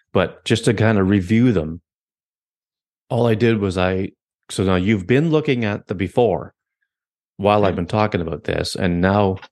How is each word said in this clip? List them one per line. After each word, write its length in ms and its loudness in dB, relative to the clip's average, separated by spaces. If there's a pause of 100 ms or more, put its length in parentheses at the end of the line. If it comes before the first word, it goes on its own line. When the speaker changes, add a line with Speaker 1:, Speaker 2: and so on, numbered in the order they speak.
(120)
Speaker 1:
But 320 -2
just 220 0
to 80 2
kinda 280 2
review 500 2
them, 280 -4 (1300)
all 180 0
I 80 2
did 240 2
was 200 -2
I, 340 -2 (380)
so 140 -2
now 120 2
you've 300 0
been 240 2
looking 340 0
at 220 -6
the 80 -8
before 600 -2 (840)
while 280 2
I've 80 0
Speaker 2:
Okay. 40 -6
Speaker 1:
been 100 -4
talking 340 -2
about 240 -8
this, 320 -6
and 240 -2
now 380 2 (140)